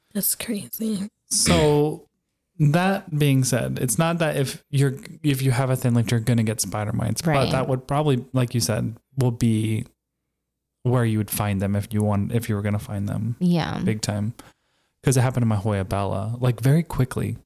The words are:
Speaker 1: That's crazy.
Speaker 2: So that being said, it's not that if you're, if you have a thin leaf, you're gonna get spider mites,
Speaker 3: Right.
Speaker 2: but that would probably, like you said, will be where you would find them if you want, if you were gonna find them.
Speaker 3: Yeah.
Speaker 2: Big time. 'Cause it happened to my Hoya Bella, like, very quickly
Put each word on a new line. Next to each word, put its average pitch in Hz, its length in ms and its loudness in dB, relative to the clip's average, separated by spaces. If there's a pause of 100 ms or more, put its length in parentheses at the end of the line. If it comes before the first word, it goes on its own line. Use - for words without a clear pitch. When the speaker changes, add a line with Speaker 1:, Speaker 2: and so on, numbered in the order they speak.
(140)
Speaker 1:
That's 202 200 -4
crazy. 208 760 -6 (180)
Speaker 2:
So 151 800 2 (500)
that 175 600 2
being 135 260 4
said, 131 340 -2
it's 131 200 -2
not 170 220 2
that 151 180 0
if - 320 -4
you're, 139 240 2 (280)
if 135 200 0
you 135 80 4
have 127 180 2
a 131 80 2
thin 123 180 2
leaf, 117 160 2
you're 120 100 2
gonna 117 240 2
get 110 180 -2
spider 104 320 -4
mites, 110 320 -2
Speaker 3:
Right. 143 180 2
Speaker 2:
but - 80 0
that 131 160 0
would 131 180 -2
probably, 143 460 0
like 127 220 0
you 117 60 0
said, 117 360 -2 (220)
will 123 120 2
be 110 540 0 (960)
where 123 220 2
you 110 140 2
would 107 120 -2
find 101 300 0
them 101 160 0
if 101 160 -4
you 107 100 0
want, 104 300 0
if 113 160 -2
you 110 60 0
were 101 80 -2
gonna 104 160 -2
find 101 280 -6
them. 110 320 -4
Speaker 3:
Yeah. 175 460 0
Speaker 2:
Big 110 160 0
time. 104 320 -4 (720)
'Cause 139 120 4
it 127 40 4
happened 123 220 0
to 117 40 2
my 110 100 2
Hoya 101 280 0
Bella, 98 560 -4
like, 123 200 0
very 143 220 4
quickly - 640 -4